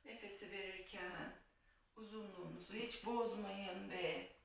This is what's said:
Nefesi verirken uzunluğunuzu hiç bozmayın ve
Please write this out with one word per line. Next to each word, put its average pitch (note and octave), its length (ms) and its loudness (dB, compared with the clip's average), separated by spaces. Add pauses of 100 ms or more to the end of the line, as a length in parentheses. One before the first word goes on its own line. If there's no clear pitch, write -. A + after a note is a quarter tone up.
Nefesi G#3 460 -6
verirken F#3 800 -2 (640)
uzunluğunuzu F#3+ 760 -4
hiç A#3 320 0
bozmayın G3 840 4
ve F3+ 420 2 (120)